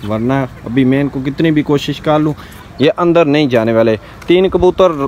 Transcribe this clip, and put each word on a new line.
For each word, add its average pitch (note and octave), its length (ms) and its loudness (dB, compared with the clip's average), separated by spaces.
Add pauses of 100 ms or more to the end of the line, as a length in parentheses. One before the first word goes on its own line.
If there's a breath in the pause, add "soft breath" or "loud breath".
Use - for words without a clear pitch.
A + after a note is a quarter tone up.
वरना A#2 380 -2 (240)
अभी B2 180 0
मैं C3 160 2
इनको C#3 220 -6
कितनी C#3+ 280 -2
भी D3+ 140 0
कोशिश C#3+ 360 -4
कर D3+ 180 0
लूँ D3+ 160 -2 (460 loud breath)
ये C#3 100 4
अंदर E3+ 360 2
नहीं D3 220 2
जाने A#2 240 0
वाले। A2+ 240 2 (320 loud breath)
तीन F#3 200 2
कबूतर F3+ 440 2 (160)